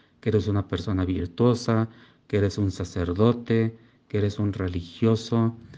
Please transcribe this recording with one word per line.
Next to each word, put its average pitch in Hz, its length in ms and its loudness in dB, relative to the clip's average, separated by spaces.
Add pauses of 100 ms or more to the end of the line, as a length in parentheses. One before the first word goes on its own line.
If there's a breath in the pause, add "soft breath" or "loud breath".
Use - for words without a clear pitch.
(200 loud breath)
que - 80 -4
eres 104 180 2
una 101 220 0
persona 95 360 -2
virtuosa, 113 840 0 (400 loud breath)
que - 80 -2
eres 101 200 2
un 101 140 0
sacerdote, 110 1040 0 (300 soft breath)
que 104 120 -4
eres 101 200 0
un 104 140 0
religioso, 113 1040 0 (200 loud breath)